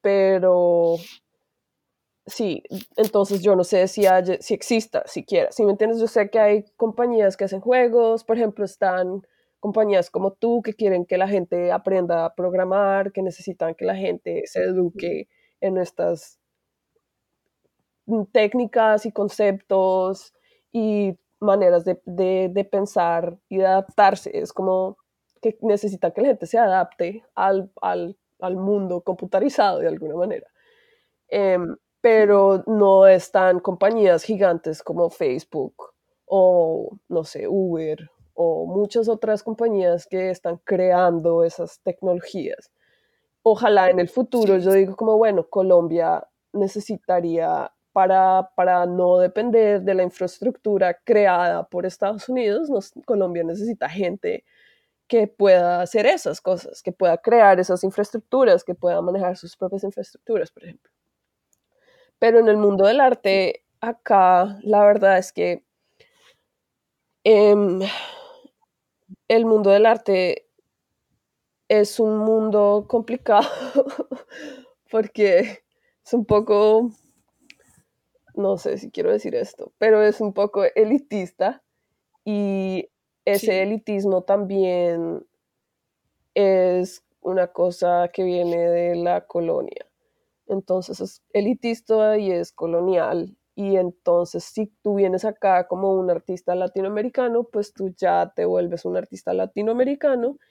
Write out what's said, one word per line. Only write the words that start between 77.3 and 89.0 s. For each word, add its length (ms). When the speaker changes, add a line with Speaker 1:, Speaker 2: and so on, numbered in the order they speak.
Speaker 1:
no 240
sé 200
si 120
quiero 200
decir 240
esto, 440
pero 240
es 180
un 120
poco 320
elitista, 880
y 640
ese 220
Speaker 2:
Sí. 60
Speaker 1:
elitismo 720
también 1000
es 720
una 280
cosa 640
que 120
viene 340
de 380
la 300